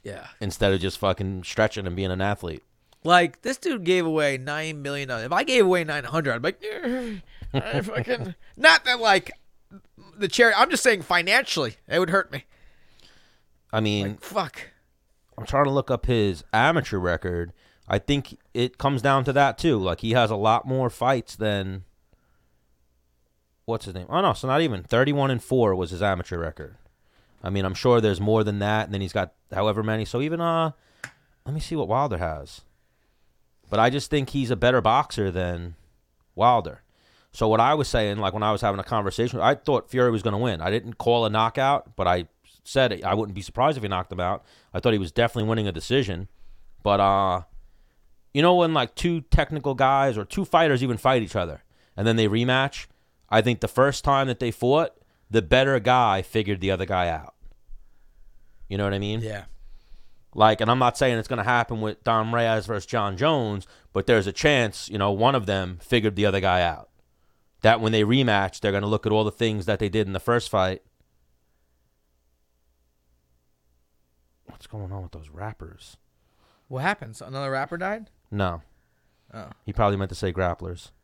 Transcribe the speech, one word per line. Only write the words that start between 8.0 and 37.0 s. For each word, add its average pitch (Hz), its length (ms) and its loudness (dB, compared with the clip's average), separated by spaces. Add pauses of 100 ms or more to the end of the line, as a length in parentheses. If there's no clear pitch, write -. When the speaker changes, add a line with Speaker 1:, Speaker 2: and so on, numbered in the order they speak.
Speaker 2:
<laughs> - 120 -20
Speaker 1:
not 311 280 4
that, 247 140 0
like, 202 320 2 (840)
the 202 100 -2
charity, 226 320 4
I'm 269 100 6
just - 140 -2
saying 208 200 2
financially, 175 760 0 (100)
it 156 120 0
would 180 100 0
hurt 190 220 0
me. 139 120 -10 (1300)
Speaker 2:
I 110 80 -2
mean, 104 280 -2
Speaker 1:
Like, 104 140 -10
fuck. 190 400 -8 (760)
Speaker 2:
I'm 107 80 -12
trying 139 180 0
to 139 80 2
look 139 180 -2
up 123 180 -2
his 104 440 0
amateur 135 460 2
record. 87 560 -4 (340)
I 95 120 0
think - 380 -2 (160)
it 127 240 -2
comes 139 240 0
down 135 220 2
to 135 100 -2
that, 139 240 2
too. 147 220 2
Like, 90 220 -2
he 113 100 -2
has 117 180 4
a 110 60 0
lot 110 320 2
more 131 220 0
fights 123 480 -2
than, 95 480 -4 (1800)
what's 113 200 -6
his 98 100 -12
name? 90 140 -12
Oh, 170 120 -2
no, 165 120 2
so - 140 -6
not 139 140 2
even. 120 220 -2
Thirty-one 135 480 2
and 120 100 -2
four 117 340 2
was 90 160 -4
his 90 100 -6
amateur 90 360 -2
record. 78 380 -10 (680)
I 92 60 -6
mean, 98 160 -2
I'm 95 80 -2
sure 120 280 4
there's 101 180 2
more 107 240 2
than 101 160 -2
that, 107 260 0
and 101 80 -10
then 98 80 -4
he's 92 120 -8
got 92 200 -4 (180)
however 104 320 0
many. 110 200 -2
So 120 180 -4
even, 165 200 -4
uh, 165 300 0 (760)
let 135 80 -6
me 151 80 -4
see - 140 -6
what 120 120 -2
Wilder 117 300 0
has. 78 440 -8 (1080)
But 104 100 0
I 120 100 4
just 135 200 -4
think 143 220 -2
he's 127 200 -2
a 120 40 0
better 120 260 2
boxer 110 500 0
than 87 440 -6 (600)
Wilder. 107 460 2 (500)